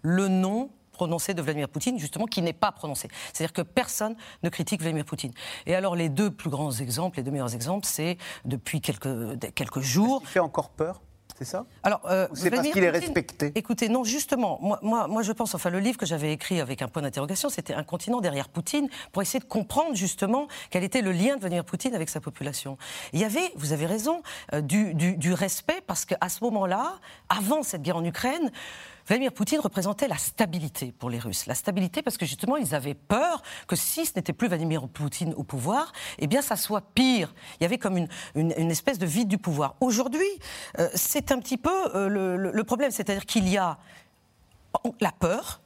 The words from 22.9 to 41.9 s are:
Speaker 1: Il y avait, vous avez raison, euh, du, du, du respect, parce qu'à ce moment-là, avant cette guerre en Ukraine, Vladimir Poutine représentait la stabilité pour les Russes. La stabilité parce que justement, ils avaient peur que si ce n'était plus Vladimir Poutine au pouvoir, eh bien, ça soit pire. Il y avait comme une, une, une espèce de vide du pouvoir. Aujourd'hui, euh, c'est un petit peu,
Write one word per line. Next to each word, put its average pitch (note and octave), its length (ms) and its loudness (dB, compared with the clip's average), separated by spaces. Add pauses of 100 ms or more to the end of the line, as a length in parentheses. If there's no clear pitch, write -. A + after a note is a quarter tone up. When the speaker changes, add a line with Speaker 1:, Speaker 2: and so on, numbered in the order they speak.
Speaker 1:
Il D3+ 60 2
y G3 40 6
avait, D4+ 320 0
vous C#3+ 160 -4
avez D#3 140 2
raison, A3+ 380 0 (300)
euh, D3+ 80 0
du, F3 340 2
du, F3 200 4
du E3 160 2
respect, G3 540 0
parce - 200 -2
qu'à F#3 240 0
ce - 140 -4
moment-là, A3+ 520 2 (340)
avant G#3+ 320 2
cette F3 220 -4
guerre E3+ 140 0
en E3 60 0
Ukraine, B3 480 0 (540)
Vladimir B3+ 260 2
Poutine C4+ 300 2
représentait G3+ 480 0
la D#3 80 -2
stabilité D#3 720 -2
pour A#2+ 180 -6
les A#2 80 -2
Russes. A2 280 -4
La B2+ 100 -2
stabilité F#3 460 0
parce - 160 -2
que C#4 80 -2
justement, A#3+ 320 0
ils E3 180 0
avaient C#3 180 -2
peur C#4+ 480 2 (240)
que - 120 0
si - 280 0
ce - 120 -2
n'était F3 160 -2
plus A#3+ 160 0
Vladimir D#3+ 400 0
Poutine D3 480 -2
au C3+ 60 -6
pouvoir, F3 500 -2 (260)
eh D3+ 80 0
bien, A#3 140 4
ça A3+ 160 0
soit G#3 240 0 (120)
pire. A#3+ 400 4 (240)
Il - 60 2
y - 20 4
avait G#3 120 2
comme F#3+ 180 0
une, E3+ 140 2 (260)
une, D#3+ 220 4
une D#3+ 120 4
espèce F#3 300 0
de F#3 60 2
vide F#3+ 240 2
du G3 80 2
pouvoir. D3+ 420 0
Aujourd'hui, B3+ 480 2 (520)
euh, - 140 4
c'est - 380 0
un C4 80 4
petit B3+ 180 -2
peu, F4+ 380 0